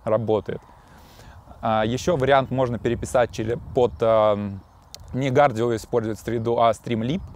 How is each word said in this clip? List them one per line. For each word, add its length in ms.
работает. 560
А, 240
еще 320
вариант 320
можно 300
переписать 520
через, 280
под, 160
а, 360
не 160
Guardio 460
использовать 440
среду, 400
а 120
Streamlib, 500